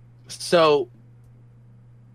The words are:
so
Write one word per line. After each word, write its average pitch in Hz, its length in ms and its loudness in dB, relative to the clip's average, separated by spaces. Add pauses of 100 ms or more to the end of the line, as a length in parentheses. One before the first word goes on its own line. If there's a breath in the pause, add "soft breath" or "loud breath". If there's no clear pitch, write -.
(280)
so 151 600 0 (1200)